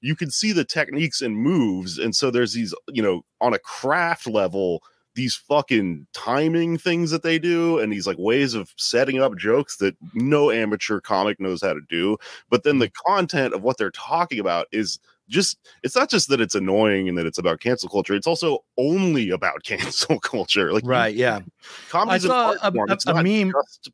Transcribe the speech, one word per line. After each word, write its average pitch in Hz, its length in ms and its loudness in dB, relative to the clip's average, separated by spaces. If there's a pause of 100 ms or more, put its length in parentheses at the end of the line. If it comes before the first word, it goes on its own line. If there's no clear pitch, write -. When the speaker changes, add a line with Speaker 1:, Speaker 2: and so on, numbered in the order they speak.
Speaker 1:
You 147 160 -2
can 156 140 -6
see 214 220 -2
the 170 120 2
techniques 156 580 -2
and 110 140 -2
moves, 104 640 0
and 110 180 0
so 135 140 0
there's 120 220 2
these, 107 220 -4 (140)
you 120 140 -2
know, 95 220 0 (160)
on 117 140 4
a 95 40 0
craft 170 680 -2
level, 95 560 0 (320)
these 127 220 -4
fucking 107 760 0
timing 160 680 0
things 170 320 0
that 160 120 -2
they 165 160 2
do 165 400 0
and 107 140 0
these, 98 140 -6
like, 92 120 -2
ways 117 360 2
of 98 220 -6
setting 131 440 0
up 123 160 2
jokes 110 400 0
that 98 200 0 (180)
no 143 360 4
amateur 107 500 0
comic 101 380 0
knows 92 240 -4
how 92 120 0
to 76 140 -8
do. 92 280 0 (320)
But - 160 2
then 143 140 4
the 113 100 4
Speaker 2:
Mm-hmm. - 240 -2
Speaker 1:
content 165 420 0
of 95 80 -4
what 127 140 0
they're 101 140 -2
talking 156 500 -2
about 85 320 0
is 104 260 -4 (300)
just, 165 300 0 (240)
it's - 120 -4
not - 160 2
just - 180 2
that 135 120 2
it's 110 140 0
annoying 95 540 2
and 87 100 -2
that 82 80 0
it's 80 120 -6
about 85 220 0
cancel 120 280 -2
culture, 101 260 0
it's 101 120 -2
also 160 340 0 (180)
only 147 520 2
about 85 320 -2
<laughs> - 20 -16
cancel - 560 -2
culture. 92 520 0
Like, 113 120 0
you 123 40 -4
Speaker 2:
Right, 117 260 2
yeah. 113 260 0 (480)
Speaker 1:
comedy's 185 360 2
Speaker 2:
I - 40 0
Speaker 1:
an - 20 2
Speaker 2:
saw 247 200 2
Speaker 1:
art 196 120 -2
Speaker 2:
a, 202 100 0
Speaker 1:
form. 104 160 0
Speaker 2:
a, 196 60 0
Speaker 1:
It's 196 120 -4
Speaker 2:
a 180 80 2
Speaker 1:
not 165 100 4
Speaker 2:
meme. 196 280 2
Speaker 1:
just - 420 -4